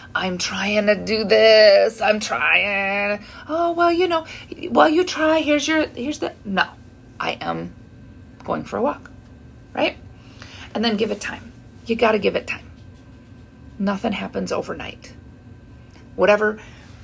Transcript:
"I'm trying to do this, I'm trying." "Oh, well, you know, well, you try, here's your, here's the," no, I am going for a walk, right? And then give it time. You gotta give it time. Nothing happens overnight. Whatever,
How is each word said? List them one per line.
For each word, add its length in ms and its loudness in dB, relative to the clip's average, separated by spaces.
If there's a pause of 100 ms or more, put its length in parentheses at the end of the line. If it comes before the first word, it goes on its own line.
(140)
"I'm 220 -4
trying 500 -2
to 80 4
do 300 -2
this, 760 6
I'm 180 2
trying." 1040 -2 (240)
"Oh, 240 -2
well, 180 2
you 160 2
know, 200 -2 (420)
well, 220 4
you 120 2
try, 380 2
here's 260 0
your, 220 0
here's 300 -8
the," 160 -6 (100)
no, 220 0 (520)
I 220 -4
am 340 -8 (680)
going 200 -6
for 120 -8
a 60 -2
walk, 280 -6 (640)
right? 240 -2 (800)
And 100 -4
then 140 0
give 120 -2
it 120 -6
time. 300 -12 (340)
You 100 -2
gotta 220 2
give 180 0
it 100 -6
time. 240 -12 (1080)
Nothing 340 -2
happens 400 -6
overnight. 640 -8 (1000)
Whatever, 460 2 (440)